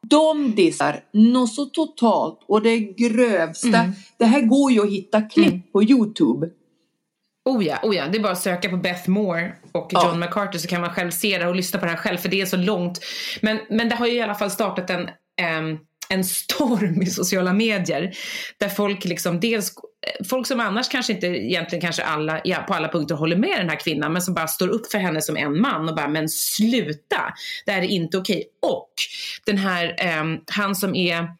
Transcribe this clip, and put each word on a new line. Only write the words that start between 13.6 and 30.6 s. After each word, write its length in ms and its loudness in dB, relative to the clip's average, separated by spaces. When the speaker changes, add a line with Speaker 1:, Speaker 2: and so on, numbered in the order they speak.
Speaker 2:
men 180 2
det 60 0
har 120 0
ju 60 2
i 80 0
alla 140 -2
fall 160 -2
startat 400 -4
en, 180 -4
em, 380 -2
en 140 0
storm 800 0
i 40 0
sociala 460 0
medier 640 0
där 100 0
folk 360 -2
liksom 360 -2
dels, 340 0
folk 160 0
som 140 0
annars 280 -2
kanske 240 -2
inte 140 -2
egentligen 560 -2
kanske 200 -2
alla, 420 -2
ja, 120 0
på 60 0
alla 140 -2
punkter 260 -2
håller 220 0
med 220 2
den 100 -2
här 120 -2
kvinnan, 320 -2
men 100 0
som 120 -2
bara 120 -2
står 220 -2
upp 220 -2
för 80 -2
henne 240 0
som 140 -4
en 240 0
man 280 0
och 80 -4
bara, 120 -2
"Men 200 -2
sluta, 1080 -2
det 60 -2
här 100 0
är 40 -2
inte 320 -2
okej." 260 -2
Och 280 -2
den 120 0
här, 400 -2
em, 480 -2
han 300 -2